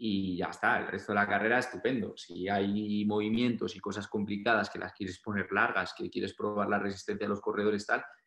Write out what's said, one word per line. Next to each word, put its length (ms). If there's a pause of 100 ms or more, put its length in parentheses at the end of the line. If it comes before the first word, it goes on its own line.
y 360
ya 80
está, 320
el 100
resto 240
de 40
la 120
carrera 300
estupendo. 580
Si 320
hay 560
movimientos 720
y 40
cosas 280
complicadas 640
que 80
las 160
quieres 260
poner 320
largas, 440
que 120
quieres 260
probar 360
la 80
resistencia 480
de 20
los 120
corredores, 460
tal, 160 (240)